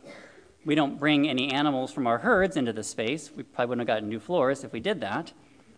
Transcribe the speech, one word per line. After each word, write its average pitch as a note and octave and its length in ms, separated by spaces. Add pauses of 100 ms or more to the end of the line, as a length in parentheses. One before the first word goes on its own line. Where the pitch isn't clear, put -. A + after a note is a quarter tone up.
(640)
We D3 100
don't C#3 240
bring D3 280
any C3 240
animals C3+ 420
from C3+ 120
our A#2 140
herds F#3+ 380
into A#2+ 160
this G#2+ 160
space. C3 460
We - 80
probably B2 260
wouldn't A#2+ 200
have A2+ 60
gotten G#2+ 140
new A2 100
floors C3+ 440
if - 100
we A2+ 80
did F#3 200
that. A2+ 300 (460)